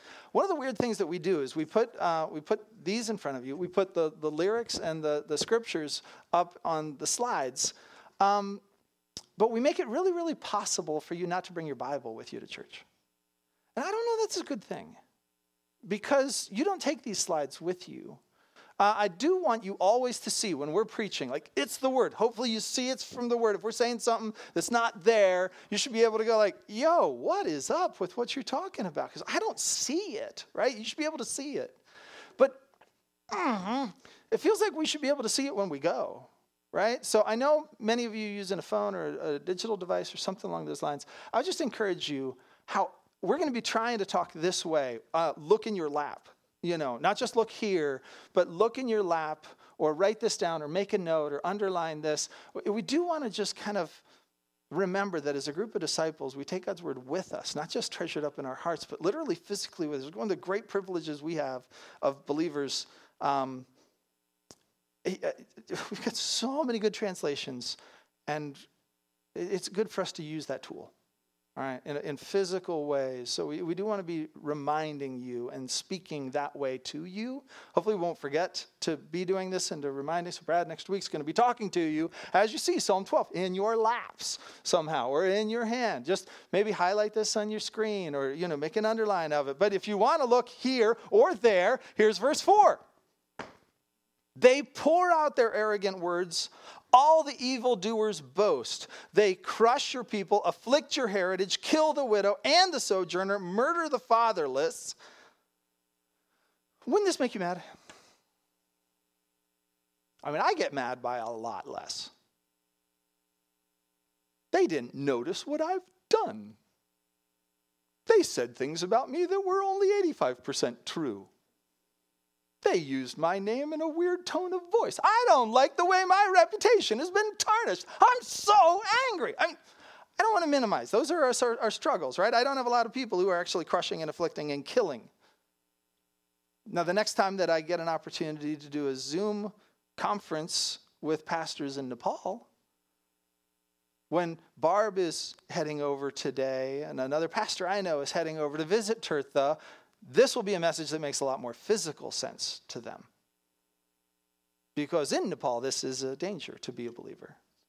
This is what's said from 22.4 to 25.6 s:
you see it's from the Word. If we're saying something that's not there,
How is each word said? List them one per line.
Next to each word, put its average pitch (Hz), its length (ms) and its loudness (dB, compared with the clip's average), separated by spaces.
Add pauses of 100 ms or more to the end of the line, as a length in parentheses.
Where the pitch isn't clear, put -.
you 226 80 0
see 254 300 -2
it's 262 160 -4
from 240 240 -6
the 240 80 4
Word. 226 180 4
If 185 80 -6
we're 220 80 -4
saying 233 300 0
something 220 340 0 (200)
that's - 160 -2
not 233 340 2
there, 185 460 6 (200)